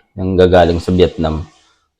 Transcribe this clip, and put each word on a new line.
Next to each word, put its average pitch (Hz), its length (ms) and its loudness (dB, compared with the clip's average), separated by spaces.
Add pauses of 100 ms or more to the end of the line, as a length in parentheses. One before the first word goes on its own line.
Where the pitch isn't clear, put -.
(160)
yung 92 240 -2
gagaling 87 400 2
sa 92 160 -4
Vietnam, 80 480 -2 (560)